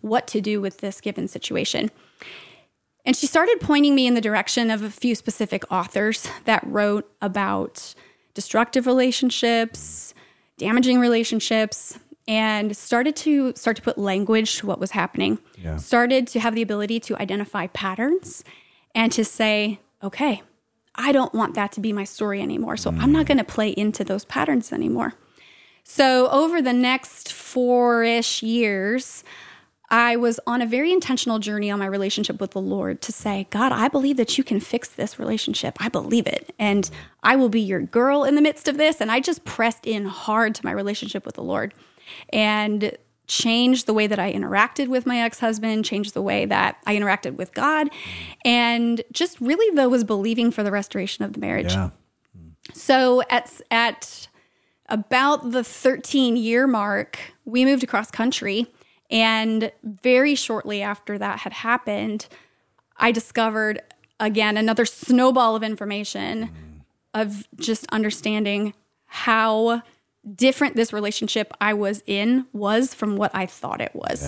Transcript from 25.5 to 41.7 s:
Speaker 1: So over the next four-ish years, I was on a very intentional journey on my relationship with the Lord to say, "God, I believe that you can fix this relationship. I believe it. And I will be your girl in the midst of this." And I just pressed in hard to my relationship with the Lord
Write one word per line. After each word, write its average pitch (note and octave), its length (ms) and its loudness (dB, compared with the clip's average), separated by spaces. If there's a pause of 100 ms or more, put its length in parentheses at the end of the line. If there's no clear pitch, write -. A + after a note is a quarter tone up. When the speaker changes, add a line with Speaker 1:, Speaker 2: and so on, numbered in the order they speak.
Speaker 1:
So B3+ 480 4
over D#4+ 320 4
the B3 100 2
next B3+ 580 0
four-ish A#3+ 1120 2
years, A3 800 0 (680)
I A#3 260 4
was A#3 300 0
on A#3+ 160 0
a A#3 40 0
very C4 240 0
intentional C4 480 0
journey G#3 320 -2
on G3+ 80 -2
my G3 80 -2
relationship G3+ 540 -2
with F#3+ 120 -6
the F#3+ 80 -4
Lord F#3+ 420 -4
to - 100 -10
say, G3 380 -6
"God, A#3+ 200 0
I A#3 180 0
believe C#4 280 0
that A#3 220 0
you C4 60 2
can G#3 160 0
fix - 280 -6
this - 300 -8
relationship. - 600 -4
I G#3 120 -4
believe - 360 0
it. - 320 -6
And G3+ 300 0 (340)
I B3 140 4
will B3+ 140 4
be A3+ 100 2
your G3 220 -2
girl C4+ 420 2
in C#4 100 4
the D4 60 4
midst D4+ 260 2
of C#4+ 120 0
this." D#4 220 2
And A3 100 0
I A#3+ 100 4
just D#4+ 240 -2
pressed - 420 -2
in G#3 200 -2
hard G#3+ 480 0
to - 100 -10
my F3+ 80 -2
relationship G3+ 540 -6
with - 80 -12
the - 80 -10
Lord - 320 -4 (580)